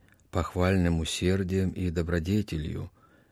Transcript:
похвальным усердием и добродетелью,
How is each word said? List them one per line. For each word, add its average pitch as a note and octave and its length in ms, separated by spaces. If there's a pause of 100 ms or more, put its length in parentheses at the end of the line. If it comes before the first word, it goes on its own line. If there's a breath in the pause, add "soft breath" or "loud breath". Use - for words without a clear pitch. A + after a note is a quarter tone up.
(300 soft breath)
похвальным F2+ 720
усердием F#2 720
и F#2 180
добродетелью, E2+ 1040 (400 soft breath)